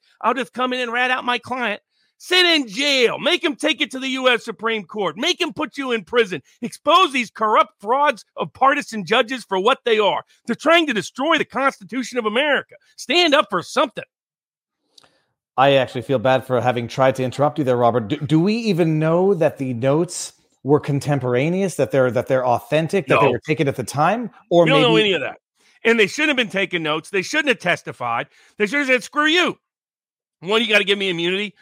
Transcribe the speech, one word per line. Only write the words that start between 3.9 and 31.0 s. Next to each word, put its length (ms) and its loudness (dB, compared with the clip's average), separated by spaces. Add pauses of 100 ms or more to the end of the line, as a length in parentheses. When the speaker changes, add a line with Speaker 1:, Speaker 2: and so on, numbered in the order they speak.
Speaker 1:
to 80 -10
the 100 -6
U 200 0
S 160 0
Supreme 400 -6
Court. 320 -4
Make 220 -2
him 120 -4
put 260 -8
you 140 -6
in 140 -4
prison. 360 -2 (200)
Expose 500 2
these 180 -4
corrupt 520 0
frauds 420 0 (140)
of 160 -6
partisan 520 0
judges 380 0
for 160 -2
what 240 2
they 160 2
are. 240 0 (220)
They're 100 -2
trying 320 2
to 60 -2
destroy 440 0
the 80 -2
Constitution 720 -6
of 80 -2
America. 500 -2 (200)
Stand 400 0
up 140 2
for 120 -2
something. 420 -4 (1500)
Speaker 2:
I 160 6
actually 300 0
feel 160 0
bad 260 2
for 160 0
having 260 -2
tried 280 2
to 80 -4
interrupt 340 -2
you 80 -2
there, 100 2
Robert. 320 2
Do, 100 -4
do 220 0
we 160 2
even 420 0
know 360 2
that 240 0
the 160 -4
notes 600 -2 (300)
were 160 4
contemporaneous, 960 -2
that 160 0
they're, 200 2
that 160 -2
they're 180 0
authentic, 640 0
that 120 2
they 80 4
Speaker 1:
No. 40 2
Speaker 2:
were 140 -4
taken 220 -2
at 80 -2
the 80 -6
time? 460 -2 (200)
Or 140 6
Speaker 1:
We 80 4
don't 100 4
Speaker 2:
maybe 100 4
Speaker 1:
know 60 4
any 160 2
of 80 -2
that. 180 -8 (460)
And 120 4
they 100 4
shouldn't 240 -2
have 40 -2
been 140 -2
taking 340 -4
notes. 260 -4
They 120 -2
shouldn't 260 -4
have 120 0
testified. 680 -4 (300)
They 100 0
should 120 -2
have 100 -2
said, 120 2
"Screw 260 -2
you. 300 2 (840)
One, 200 0
you 60 -2
gotta 160 2
give 140 0
me 120 -4